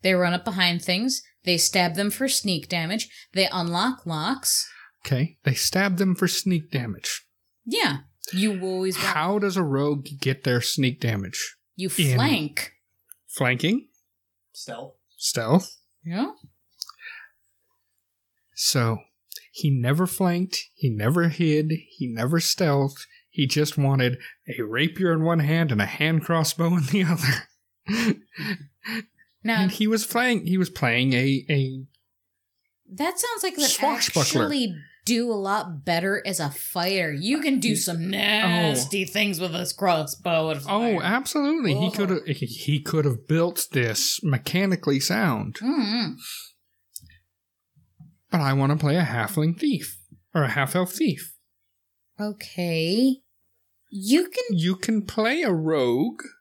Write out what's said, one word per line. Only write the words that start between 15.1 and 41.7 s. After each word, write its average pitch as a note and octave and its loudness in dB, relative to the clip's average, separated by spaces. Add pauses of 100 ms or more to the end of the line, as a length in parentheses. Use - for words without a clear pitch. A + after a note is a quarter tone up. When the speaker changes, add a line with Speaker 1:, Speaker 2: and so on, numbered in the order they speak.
Speaker 2:
Stealth. B2 0 (260)
Speaker 1:
Yeah. G3+ -4 (2250)
Speaker 2:
So, A#2 0 (520)
he - 0
never C#3 2
flanked, F3+ -2
he - 0
never D#3+ 2
hid, D#3 2 (260)
he C3 -4
never B2 0
stealthed. C#3 0 (240)
He D3 0
just D3 0
wanted C3+ 4 (400)
a - -4
rapier E3 0
in D#3+ 2
one E3 2
hand D#3 2
and G#2+ 2
a G3+ 4
hand D#3 0
crossbow E3 0
in E3+ 2
the F3+ 2
other. F3 -2
<laughs> G#3 -8 (380)
Speaker 1:
Now A3 0
Speaker 2:
And F#3 2
he G#3+ 0
was G#3+ 0
playing, A#3+ 0
he F#3 2
was F#3 2
playing B2+ 2
a, C3 2
a C3 0 (1080)
Speaker 1:
That D#4+ -4
sounds A#4 -4
like F#4 -2
it D#4+ -8
would C#4 2
Speaker 2:
swashbuckler. - 0 (200)
Speaker 1:
actually B3 -2 (300)
do A#3 0
a A3 -2
lot G3 -4
better F#3 0
as F#3 -4
a D3 -2
fighter. F3 -2
You G#3 -2
can C#4 0
do A3+ 0
some E3+ -2
nasty F#3 2
Speaker 2:
Oh. - -12
Speaker 1:
things G3+ 0
with F3+ -2
this F3+ -4
crossbow D#3+ 0
and C#3+ -4
Speaker 2:
Oh, G3+ 0
Speaker 1:
fire. - 0
Speaker 2:
absolutely. C4+ 0